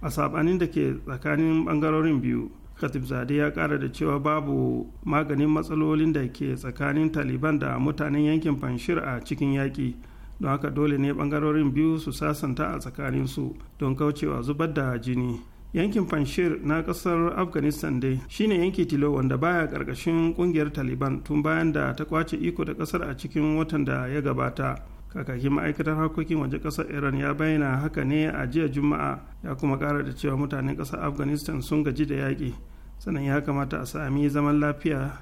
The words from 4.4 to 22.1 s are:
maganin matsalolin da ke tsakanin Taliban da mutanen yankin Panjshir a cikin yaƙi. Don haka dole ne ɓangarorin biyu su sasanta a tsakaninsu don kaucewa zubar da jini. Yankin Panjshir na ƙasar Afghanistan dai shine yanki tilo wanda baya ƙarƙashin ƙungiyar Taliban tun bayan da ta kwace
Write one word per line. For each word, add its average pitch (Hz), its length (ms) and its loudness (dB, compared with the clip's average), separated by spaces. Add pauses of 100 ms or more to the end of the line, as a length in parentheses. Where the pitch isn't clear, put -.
maganin 147 440 2
matsalolin 156 680 4
da 143 140 2
ke 135 280 -4
tsakanin 143 560 0
Taliban 143 460 0
da 131 200 0
mutanen 147 460 2
yankin 156 340 4
Panjshir 131 400 -2
a 123 220 -2
cikin 139 320 0
yaƙi. 135 420 0 (460)
Don 165 100 -2
haka 139 200 0
dole 147 260 2
ne 139 160 2
ɓangarorin 151 600 2
biyu 160 260 2
su 151 120 -6
sasanta 151 640 -2
a 139 40 -6
tsakaninsu 135 760 -4 (240)
don 131 160 0
kaucewa 147 480 0
zubar 143 300 -2
da 131 260 0
jini. 123 420 -2 (340)
Yankin 196 320 2
Panjshir 156 580 0
na 156 180 2
ƙasar 170 560 0
Afghanistan 151 640 0
dai 131 280 0
shine 214 240 2
yanki 180 340 4
tilo 147 260 2
wanda 131 240 2
baya 165 300 2
ƙarƙashin 151 680 0
ƙungiyar 156 380 2
Taliban 135 500 -2
tun 147 200 0
bayan 160 300 2
da 135 200 0
ta 151 120 -6
kwace 160 360 -2